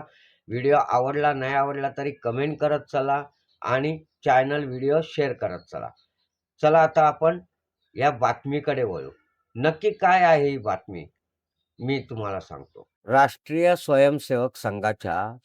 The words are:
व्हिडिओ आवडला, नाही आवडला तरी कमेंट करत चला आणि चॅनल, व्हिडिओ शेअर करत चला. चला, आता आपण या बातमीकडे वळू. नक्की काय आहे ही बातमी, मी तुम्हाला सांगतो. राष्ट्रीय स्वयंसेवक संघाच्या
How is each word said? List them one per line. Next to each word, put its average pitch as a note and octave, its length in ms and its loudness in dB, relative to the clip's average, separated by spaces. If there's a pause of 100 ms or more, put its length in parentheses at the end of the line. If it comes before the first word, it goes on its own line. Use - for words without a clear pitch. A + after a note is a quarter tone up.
(480)
व्हिडिओ B2+ 280 2
आवडला, C#3+ 580 2
नाही C3+ 200 -4
आवडला C#3 440 -2
तरी C#3 140 -6
कमेंट C#3 460 -4
करत D3 240 0 (100)
चला C#3 320 -2 (380)
आणि D3+ 420 -2 (220)
चॅनल, C#3 380 2
व्हिडिओ C3+ 400 -2
शेअर C#3+ 300 -4
करत F2+ 260 -6
चला. A#1+ 300 -12 (720)
चला, D#3 220 6
आता D#3 240 4
आपण D#3+ 320 0 (560)
या C#3 160 0
बातमीकडे C3 720 -2
वळू. D#2+ 260 -6 (460)
नक्की D#3 360 0
काय F#3 320 2
आहे D3+ 260 4
ही C#3 80 -4
बातमी, F#2+ 500 -8 (720)
मी B2+ 300 -4
तुम्हाला G#2 300 -6
सांगतो. - 480 -20 (200)
राष्ट्रीय D3 680 2
स्वयंसेवक C#3 800 2
संघाच्या G#2 880 -4